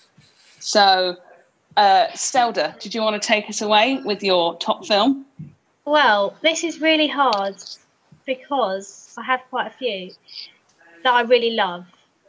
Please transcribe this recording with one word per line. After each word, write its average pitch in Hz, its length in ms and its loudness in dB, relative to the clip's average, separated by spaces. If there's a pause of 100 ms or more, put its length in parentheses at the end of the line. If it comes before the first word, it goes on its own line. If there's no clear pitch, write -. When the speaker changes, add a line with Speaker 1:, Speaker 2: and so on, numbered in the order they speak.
(580)
Speaker 1:
So, 185 580 2 (600)
uh, 190 300 6
Stelda, 202 720 -2
did 202 140 -12
you 226 60 -4
want 214 200 -2
to 208 60 -6
take 214 220 0
us 214 140 -8
away 220 420 0
with 208 180 -4
your 175 360 2
top - 260 -4
film? 226 400 0 (640)
Speaker 2:
Well, 240 560 2
this 320 220 0
is 294 160 -6
really 311 260 2
hard 220 500 -2 (720)
because 240 920 -6
I 233 60 -14
have 254 180 -2 (100)
quite 226 180 -4
a - 20 -10
few 196 400 -8 (960)
that 254 100 4
I 240 80 4
really 233 300 2
love, 180 340 -4 (420)